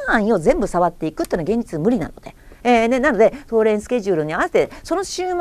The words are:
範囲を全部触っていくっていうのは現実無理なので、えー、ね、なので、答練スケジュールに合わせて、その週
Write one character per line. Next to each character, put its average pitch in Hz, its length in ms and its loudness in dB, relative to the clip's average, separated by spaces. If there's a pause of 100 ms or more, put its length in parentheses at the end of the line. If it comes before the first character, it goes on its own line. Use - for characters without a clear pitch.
範 214 200 0
囲 226 60 2
を 202 60 2
全 233 220 2
部 190 80 -2
触 180 180 2
っ 170 60 -2
て - 160 -6
い 156 40 -6
く - 120 -6
っ - 20 -8
て - 80 -6
い 190 60 -2
う 156 40 -6
の 160 60 -2
は 226 80 0
現 226 140 -4
実 156 80 -4
無 190 100 2
理 247 80 2
な 156 80 -4
の - 140 -16
で、 - 160 -20 (280)
え 233 200 4
ー、 233 40 2
ね、 254 120 0
な 233 100 2
の 190 80 0
で、 214 160 6 (140)
答 220 160 2
練 214 160 2
ス - 80 -10
ケ 247 120 -2
ジ 196 100 -2
ュ 185 40 2
ー - 40 0
ル 151 60 0
に 156 100 -6
合 180 40 -2
わ 247 60 0
せ 359 60 -4
て、 147 200 2 (140)
そ 320 100 -4
の 381 80 -2
週 370 220 -8 (160)